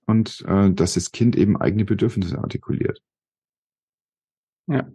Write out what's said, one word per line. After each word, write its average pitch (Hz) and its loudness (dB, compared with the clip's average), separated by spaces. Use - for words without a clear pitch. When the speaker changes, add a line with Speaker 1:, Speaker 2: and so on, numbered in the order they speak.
Speaker 1:
und, 110 0
äh, 98 4
dass 85 0
das - -4
Kind 117 0
eben 101 2
eigene 107 0
Bedürfnisse 101 -2
artikuliert. - -6
Speaker 2:
Ja, 143 -2